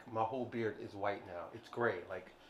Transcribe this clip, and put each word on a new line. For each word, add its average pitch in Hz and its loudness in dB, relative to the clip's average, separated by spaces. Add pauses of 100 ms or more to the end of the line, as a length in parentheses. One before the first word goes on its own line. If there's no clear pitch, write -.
(140)
my 113 4
whole 123 2
beard 113 0
is 104 -6
white 101 0
now. 87 -6
It's - -12
gray. 117 4 (140)
Like, 92 -6 (180)